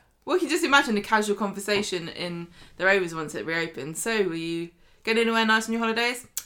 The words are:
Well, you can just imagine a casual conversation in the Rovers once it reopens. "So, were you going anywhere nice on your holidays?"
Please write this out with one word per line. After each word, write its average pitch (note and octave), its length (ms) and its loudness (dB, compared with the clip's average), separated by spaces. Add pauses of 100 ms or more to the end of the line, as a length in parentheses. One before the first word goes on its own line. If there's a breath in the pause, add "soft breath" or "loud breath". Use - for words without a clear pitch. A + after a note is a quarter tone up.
(240 loud breath)
Well, D4 120 0
you F#4 60 2
can C4+ 80 -2
just D#4+ 140 0
imagine B3+ 320 4
a G3+ 40 2
casual G#3 340 0
conversation G3 720 -2
in E3+ 380 -8 (300 loud breath)
the F3 100 -2
Rovers F#3 280 2
once D#3 200 -6
it G#2+ 100 -6
reopens. E3 560 -4
"So, A3 220 0
were F3 120 0
you E3 340 -4 (340 soft breath)
going A3+ 160 2
anywhere A3+ 260 4
nice A3 220 4
on A3+ 60 -4
your A#3 80 0
holidays?" A#3 460 0 (200)